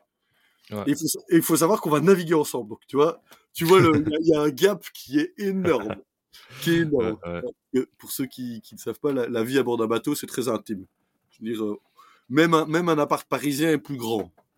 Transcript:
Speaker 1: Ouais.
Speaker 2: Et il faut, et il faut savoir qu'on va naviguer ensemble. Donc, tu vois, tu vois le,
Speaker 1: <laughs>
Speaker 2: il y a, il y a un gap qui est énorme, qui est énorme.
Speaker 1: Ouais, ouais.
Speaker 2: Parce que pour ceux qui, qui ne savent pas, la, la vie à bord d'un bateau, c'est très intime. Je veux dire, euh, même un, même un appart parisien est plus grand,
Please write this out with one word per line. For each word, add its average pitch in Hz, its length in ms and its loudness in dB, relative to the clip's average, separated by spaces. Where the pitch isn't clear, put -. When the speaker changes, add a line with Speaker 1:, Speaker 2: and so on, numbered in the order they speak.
Speaker 1:
Ouais. 104 160 -6
Speaker 2:
Et 135 40 2
il 147 40 -2
faut, 151 240 -4
et 175 60 4
il 165 60 6
faut 165 160 2
savoir 165 240 2
qu'on 170 80 -4
va 151 100 2
naviguer 170 360 2
ensemble. 135 340 -2
Donc, 110 180 -14
tu - 80 -8
vois, 151 260 2
tu - 120 -4
vois 185 160 8
le, 170 100 6
Speaker 1:
<laughs> 151 160 2
Speaker 2:
il 156 40 -2
y 151 40 -2
a, - 60 -2
il 165 80 -6
y 160 60 6
a 147 60 2
un 151 80 2
gap 170 440 0
qui 135 260 -4
est - 180 -2
énorme, 180 600 -2
qui 170 100 0
est 165 60 4
énorme. 143 440 0
Speaker 1:
Ouais, 87 120 -10
ouais. 87 80 -8
Speaker 2:
Parce 120 120 -10
que 127 240 0
pour - 140 -16
ceux 135 160 -6
qui, 120 340 -12
qui - 140 -20
ne 101 40 -18
savent - 200 -10
pas, 147 120 -2
la, 127 160 -2
la 117 160 -2
vie 127 140 -2
à 131 60 4
bord 120 120 -2
d'un 113 120 0
bateau, 113 280 -2
c'est - 120 -8
très 120 200 -6
intime. 104 380 -6
Je - 120 -20
veux 110 80 -6
dire, 107 140 -4
euh, 104 120 -6
même 160 240 4
un, 156 120 4
même 165 220 -2
un 160 100 2
appart 147 300 -2
parisien 143 440 -2
est 151 60 2
plus 143 200 -10
grand, 113 340 -4